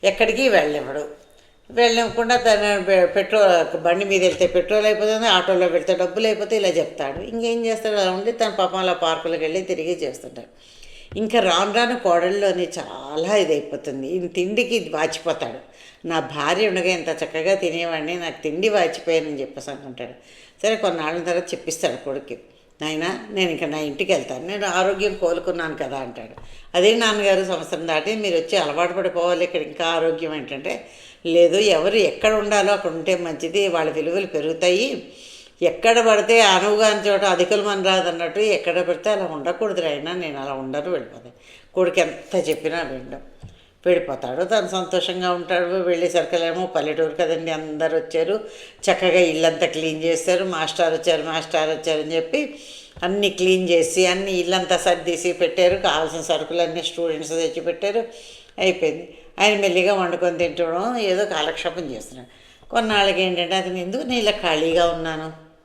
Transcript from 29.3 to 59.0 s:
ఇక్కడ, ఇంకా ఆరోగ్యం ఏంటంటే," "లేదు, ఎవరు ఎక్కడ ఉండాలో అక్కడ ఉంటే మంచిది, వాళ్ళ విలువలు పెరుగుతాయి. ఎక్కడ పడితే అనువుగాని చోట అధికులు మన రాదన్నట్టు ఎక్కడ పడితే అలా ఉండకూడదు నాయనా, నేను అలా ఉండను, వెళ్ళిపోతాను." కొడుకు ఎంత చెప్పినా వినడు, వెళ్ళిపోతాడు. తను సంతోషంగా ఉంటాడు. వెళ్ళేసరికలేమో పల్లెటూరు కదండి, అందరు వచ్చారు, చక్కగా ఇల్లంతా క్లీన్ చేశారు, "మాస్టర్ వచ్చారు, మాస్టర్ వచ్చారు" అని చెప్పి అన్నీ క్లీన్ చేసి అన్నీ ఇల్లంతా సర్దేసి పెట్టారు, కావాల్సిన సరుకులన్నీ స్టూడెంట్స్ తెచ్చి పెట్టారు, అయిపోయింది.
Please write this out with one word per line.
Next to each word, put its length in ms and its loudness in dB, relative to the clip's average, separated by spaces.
ఇక్కడ, 180 -2
ఇంకా 240 -4
ఆరోగ్యం 500 0
ఏంటంటే," 520 -8
"లేదు, 300 6
ఎవరు 400 4
ఎక్కడ 380 2
ఉండాలో 400 2
అక్కడ 180 -2
ఉంటే 240 -2
మంచిది, 520 -2
వాళ్ళ 240 0
విలువలు 360 -2
పెరుగుతాయి. 840 0
ఎక్కడ 380 4
పడితే 420 6
అనువుగాని 680 4
చోట 140 2
అధికులు 380 2
మన 220 -2
రాదన్నట్టు 560 0
ఎక్కడ 420 2
పడితే 280 -2
అలా 140 0
ఉండకూడదు 580 -4
నాయనా, 320 -4
నేను 280 -6
అలా 120 -6
ఉండను, 360 -6
వెళ్ళిపోతాను." 420 -8
కొడుకు 260 2
ఎంత 500 -2
చెప్పినా 320 -2
వినడు, 360 -10
వెళ్ళిపోతాడు. 580 0
తను 240 0
సంతోషంగా 640 -2
ఉంటాడు. 340 0
వెళ్ళేసరికలేమో 1000 0
పల్లెటూరు 540 -2
కదండి, 320 -2
అందరు 460 -2
వచ్చారు, 420 -2
చక్కగా 280 4
ఇల్లంతా 460 2
క్లీన్ 380 -4
చేశారు, 420 2
"మాస్టర్ 480 0
వచ్చారు, 280 2
మాస్టర్ 480 -2
వచ్చారు" 320 -2
అని 140 -4
చెప్పి 440 -2
అన్నీ 260 0
క్లీన్ 400 2
చేసి 360 4
అన్నీ 260 0
ఇల్లంతా 460 0
సర్దేసి 560 0
పెట్టారు, 420 4
కావాల్సిన 460 0
సరుకులన్నీ 600 -2
స్టూడెంట్స్ 460 -4
తెచ్చి 320 -2
పెట్టారు, 420 -2
అయిపోయింది. 600 -2